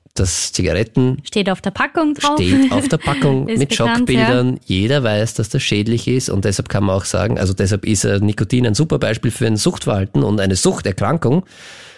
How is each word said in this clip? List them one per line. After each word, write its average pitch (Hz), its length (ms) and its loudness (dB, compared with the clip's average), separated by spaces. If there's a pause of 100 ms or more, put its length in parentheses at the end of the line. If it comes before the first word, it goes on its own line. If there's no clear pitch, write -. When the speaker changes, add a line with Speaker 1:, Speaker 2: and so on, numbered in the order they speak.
(160)
Speaker 1:
dass - 360 -2
Zigaretten 113 720 0
Speaker 2:
Steht 196 260 -2
auf 185 120 -4
der 196 100 -4
Packung 294 440 -2
drauf. 294 240 0
Speaker 1:
steht 262 320 4
auf 277 160 0
der 170 100 2
Packung 143 500 0
Speaker 2:
<laughs> - 0 -
Ist 113 120 0
Speaker 1:
mit 139 100 0
Speaker 2:
bekannt, 233 280 0
Speaker 1:
Schockbildern. 127 580 2
Speaker 2:
ja. - 100 -14
Speaker 1:
Jeder 113 380 2
weiß, 107 320 0
dass 113 140 -2
das 135 120 -2
schädlich 110 460 0
ist 123 220 -2
und 95 160 -2
deshalb - 240 -2
kann 104 140 0
man 95 120 2
auch 98 100 -2
sagen, 101 320 -2
also 95 160 0
deshalb 98 320 0
ist, 104 180 0
äh, 101 160 2
Nikotin 107 460 0
ein 110 80 2
super 151 240 0
Beispiel 113 320 -2
für 117 160 -2
ein 110 120 2
Suchtverhalten 113 680 0
und 104 160 0
eine 95 160 2
Suchterkrankung, 143 920 0 (520)